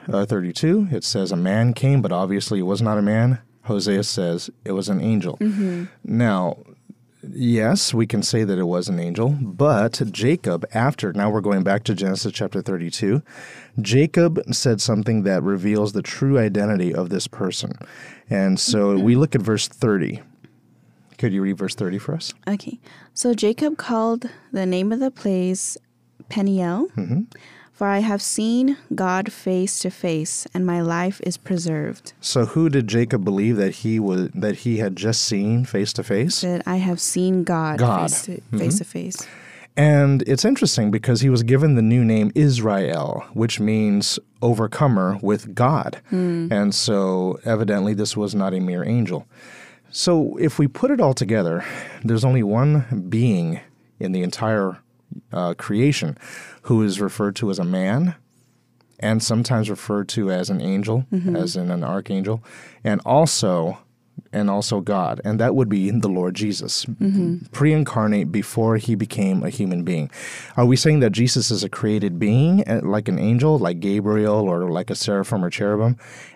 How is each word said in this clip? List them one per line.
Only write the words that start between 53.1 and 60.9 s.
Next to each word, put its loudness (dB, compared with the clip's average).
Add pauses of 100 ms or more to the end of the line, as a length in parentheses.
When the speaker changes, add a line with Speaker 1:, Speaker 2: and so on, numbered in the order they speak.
Speaker 1:
in -4
the 0
entire, -2 (540)
uh, -4
creation -2 (460)
who 2
is 0
referred -2
to -2
as -4
a 0
man 0 (840)
and 0
sometimes 0
referred -4
to -2
as -2
an -2
angel, -2